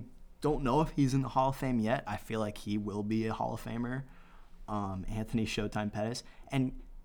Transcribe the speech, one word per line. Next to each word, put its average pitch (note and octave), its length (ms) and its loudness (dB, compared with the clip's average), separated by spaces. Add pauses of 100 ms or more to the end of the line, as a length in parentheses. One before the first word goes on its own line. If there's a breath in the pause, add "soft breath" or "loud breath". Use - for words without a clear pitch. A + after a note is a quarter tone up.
(420)
don't D3 220 2
know C3+ 180 6
if D#3+ 100 4
he's C3+ 220 6
in C3+ 80 4
the B2 80 0
Hall C3+ 200 4
of C3+ 60 -2
Fame B2+ 240 2
yet. A#2 280 2
I G#2 100 -2
feel A2 220 -2
like G#2 180 0
he G#2 220 0
will G#2 240 -2
be A2 240 2
a A2 60 0
Hall A#2+ 200 -2
of A#2 100 -6
Famer. A#2+ 400 -4 (640 soft breath)
Um, G2 400 -2
Anthony A2 380 0
Showtime G#2+ 480 0
Pettis. A2 300 -2 (280 loud breath)
And, C3 200 2 (340)